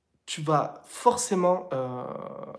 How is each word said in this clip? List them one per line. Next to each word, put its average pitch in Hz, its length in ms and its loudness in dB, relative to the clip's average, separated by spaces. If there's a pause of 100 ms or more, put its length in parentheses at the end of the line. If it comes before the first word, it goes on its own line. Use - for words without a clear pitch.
(240)
tu - 160 -8
vas 147 440 0
forcément, 185 880 2
euh, 127 300 -4 (540)